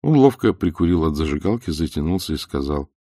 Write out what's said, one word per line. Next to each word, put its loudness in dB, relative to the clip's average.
Он 4
ловко 4
прикурил 0
от 0
зажигалки, -2
затянулся -4
и -4
сказал -6